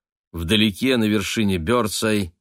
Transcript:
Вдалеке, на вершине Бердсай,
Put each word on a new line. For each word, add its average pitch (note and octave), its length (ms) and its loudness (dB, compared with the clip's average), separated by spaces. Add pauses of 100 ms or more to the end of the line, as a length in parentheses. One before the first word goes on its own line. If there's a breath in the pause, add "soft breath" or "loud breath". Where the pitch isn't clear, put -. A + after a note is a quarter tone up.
(360)
Вдалеке, G#2+ 640 0
на A2 60 2
вершине G#2 520 0
Бердсай, G#2 840 -2